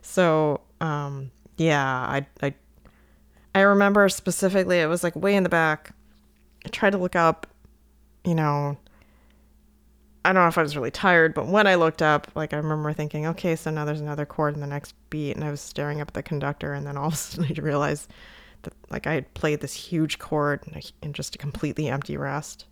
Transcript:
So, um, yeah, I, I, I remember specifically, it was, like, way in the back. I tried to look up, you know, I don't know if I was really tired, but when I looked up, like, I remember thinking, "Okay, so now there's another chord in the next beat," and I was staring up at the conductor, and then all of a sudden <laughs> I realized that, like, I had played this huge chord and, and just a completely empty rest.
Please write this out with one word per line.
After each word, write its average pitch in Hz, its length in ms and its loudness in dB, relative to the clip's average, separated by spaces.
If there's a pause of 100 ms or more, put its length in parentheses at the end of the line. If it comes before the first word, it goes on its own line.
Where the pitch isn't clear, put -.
So, 156 600 2 (180)
um, 143 520 -6 (260)
yeah, 156 280 2
I, 135 400 -2 (160)
I, 143 120 -2 (1000)
I 196 80 6
remember 202 480 6
specifically, 185 720 0
it 156 80 2
was, 170 160 0
like, 170 120 -2
way 196 200 2
in 190 80 4
the 175 60 0
back. 160 420 0 (760)
I - 40 -10
tried 196 220 2
to 202 60 0
look 180 180 -2
up, 165 320 2 (760)
you 175 120 0
know, 147 420 0 (1500)
I 185 100 4
don't 185 100 6
know 175 40 6
if 160 120 2
I - 20 4
was 151 140 -2
really 127 160 -4
tired, 165 420 4
but 135 140 -4
when 208 180 4
I 190 80 6
looked 165 300 2
up, 151 320 4
like, 151 180 -4
I 147 40 -4
remember 151 360 -2
thinking, 151 320 -4
"Okay, 165 300 -2
so 156 160 -6
now 151 140 -4
there's 151 160 -4
another 147 260 -6
chord 147 260 -2
in 151 80 -6
the 143 60 -8
next 143 260 -8 (160)
beat," 151 260 -4
and - 80 -8
I 151 60 -4
was 143 120 -8
staring 147 380 -6
up 147 100 -8
at - 40 -20
the - 80 -6
conductor, 143 520 -6
and 143 120 -8
then 143 100 -10
all 143 120 -4
of 160 60 -2
a 143 40 -4
sudden - 340 -4
<laughs> 160 60 -6
I - 20 -8
realized 147 520 -2 (500)
that, - 120 -14 (180)
like, - 160 -8
I 151 60 -2
had 139 200 -6
played 151 280 -2
this 143 120 -10
huge - 460 -4
chord 147 480 -2
and, 156 240 -16 (100)
and 147 140 -10
just - 180 -10
a - 60 -18
completely 147 500 -6
empty 143 280 -6
rest. 143 540 -8